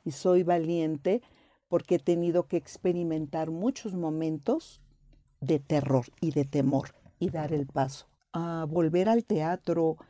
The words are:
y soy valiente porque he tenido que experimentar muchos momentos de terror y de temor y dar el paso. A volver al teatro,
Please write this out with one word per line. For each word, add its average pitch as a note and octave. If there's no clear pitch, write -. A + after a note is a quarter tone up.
y E3
soy F3+
valiente E3+
porque F3
he -
tenido E3+
que F3
experimentar D#3+
muchos F#3+
momentos D#3+
de D3+
terror C3+
y E3
de C#3+
temor C#3
y F3
dar D#3
el D3
paso. C3+
A E3
volver E3+
al A#3
teatro, D#3+